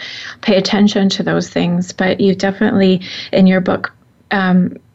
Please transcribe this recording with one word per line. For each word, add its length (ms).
pay 160
attention 520
to 140
those 260
things. 420
But 300
you 140
definitely, 640
in 160
your 140
book, 320
um, 460